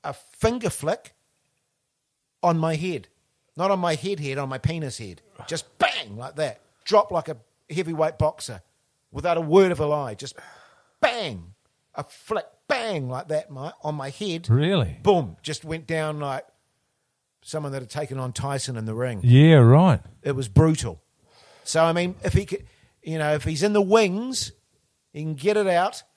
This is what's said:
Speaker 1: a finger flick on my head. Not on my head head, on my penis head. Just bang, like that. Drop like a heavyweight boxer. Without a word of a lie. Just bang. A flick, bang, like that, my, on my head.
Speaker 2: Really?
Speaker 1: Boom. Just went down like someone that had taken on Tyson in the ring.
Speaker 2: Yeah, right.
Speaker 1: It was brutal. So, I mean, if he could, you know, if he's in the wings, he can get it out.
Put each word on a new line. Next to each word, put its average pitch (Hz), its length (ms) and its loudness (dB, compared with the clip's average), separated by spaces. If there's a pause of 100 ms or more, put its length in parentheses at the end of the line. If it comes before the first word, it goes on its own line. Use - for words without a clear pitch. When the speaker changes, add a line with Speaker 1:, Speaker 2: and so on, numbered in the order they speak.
Speaker 1:
a 147 80 -8
finger 226 560 -4
flick - 440 -6 (1300)
on 170 160 2
my 160 180 0
head. 156 340 -8 (480)
Not 180 120 -2
on 196 100 0
my 175 160 0
head 185 260 -6
head, 135 160 -6
on 143 120 -6
my 131 80 -8
penis 156 400 -6
head. 95 240 -16 (260)
Just - 300 -10
bang, 117 400 -4
like 123 200 -14
that. 139 240 -6 (240)
Drop 208 260 2
like 170 160 -4
a 147 100 -10 (320)
heavyweight 156 480 -2
boxer. 131 440 -4 (500)
Without 165 260 -2
a 170 40 -2
word 180 300 6
of 170 100 -2
a 156 40 0
lie. 147 300 -2
Just 135 200 -14 (680)
bang. 123 520 -4 (400)
A 143 120 -10
flick, - 400 -8 (240)
bang, 214 400 -4
like 127 180 -10
that, 156 240 -6
my, 139 220 -12 (100)
on 151 120 -6
my 139 140 -10
head. 170 400 -8
Speaker 2:
Really? 131 540 2
Speaker 1:
Boom. 143 400 2
Just 151 220 -10
went 160 200 -10
down 156 360 -6
like 139 240 -6 (1000)
someone 151 300 -8
that 135 80 -8
had 123 80 -16
taken 135 300 -8
on 127 120 -6
Tyson 135 460 -6
in 110 80 -6
the 110 80 -6
ring. 120 300 -4
Speaker 2:
Yeah, 139 320 10
right. 139 440 8 (240)
Speaker 1:
It 139 100 -2
was 131 140 -4
brutal. 117 540 -4 (640)
So, 160 180 2
I 165 80 4
mean, 175 320 -2
if 185 100 -2
he 196 120 0
could, 190 180 -8 (400)
you 160 140 -8
know, 151 160 0
if 151 100 -2
he's 160 200 -4
in 208 100 0
the 208 80 4
wings, 214 720 0 (580)
he 147 120 -12
can 156 100 -4
get 175 240 -2
it 208 100 0
out. 185 360 0 (140)